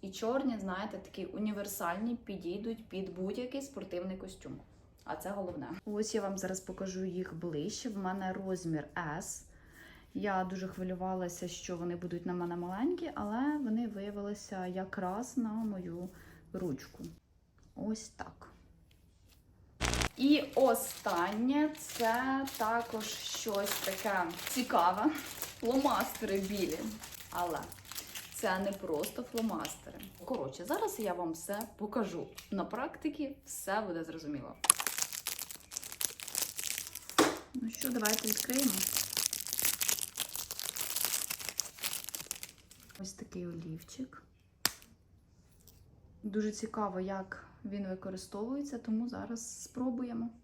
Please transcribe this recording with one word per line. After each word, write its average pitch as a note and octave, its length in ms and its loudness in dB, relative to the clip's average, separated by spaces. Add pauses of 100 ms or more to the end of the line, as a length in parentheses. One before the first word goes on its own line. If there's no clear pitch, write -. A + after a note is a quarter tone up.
І F#3+ 100 -8
чорні, B3 460 2
знаєте, F#3+ 400 -2
такі - 280 -6
універсальні, G3+ 880 0
підійдуть G#3 760 -4
під F#3 260 -4
будь-який B3 460 -2
спортивний F#3+ 560 -4
костюм. - 420 -10 (440)
А - 120 -4
це F3+ 140 -6
головне. F3 400 -4 (160)
Ось G#3+ 300 0
я G#3+ 60 4
вам G3 160 0
зараз F#3 220 -2
покажу F#3 460 -4
їх F3+ 300 -2
ближче. E3+ 540 0
В G3+ 80 -2
мене F#3+ 360 0
розмір F3+ 540 0 (320)
S. - 260 -8 (680)
Я F#3+ 300 4
дуже F#3 240 -2
хвилювалася, F#3 800 0
що F3 300 -4
вони F3 180 0
будуть F3 300 -2
на F3+ 80 2
мене F3 220 0
маленькі, B3 600 0
але B3 420 2
вони A#3 300 2
виявилися G3+ 800 -4
якраз F#3+ 680 0
на A3 160 2
мою F#3 560 -2 (440)
ручку. F3 500 -4 (720)
Ось A3 340 -2
так. - 400 -12 (1700)
І C#4 260 8 (120)
останнє, A#3 1200 6
це B3+ 680 2 (120)
також A3+ 480 2
щось - 800 0
таке F#3+ 380 2 (260)
цікаве. G#3+ 600 6 (520)
Фломастери A3+ 760 4
білі. F#3+ 400 0 (500)
Але F3 300 0 (760)
це F#3 240 2
не G3 120 2
просто F3 520 0
фломастери. - 760 -2 (260)
Коротше, E3 400 -4
зараз F#4+ 340 2
я G3 140 2
вам F3 180 0
все G3+ 360 -4 (100)
покажу. G3 500 -2 (240)
На F#3 140 0
практиці C#4+ 680 -2 (100)
все - 360 0
буде E3+ 220 -2
зрозуміло. D3+ 520 -4 (3000)
Ну A3+ 160 -2
що, - 200 -2
давайте A3 380 4
відкриємо. B3+ 440 4 (4000)
Ось F#3+ 120 -8
такий - 340 -8
олівчик. E3+ 760 -8 (2000)
Дуже G#3+ 280 2
цікаво, G#3 480 0
як F#3+ 460 -2 (200)
він G3+ 220 -2
використовується, G#3 880 -4
тому A3+ 320 2
зараз G#3+ 540 -6
спробуємо. A#3+ 680 -2 (140)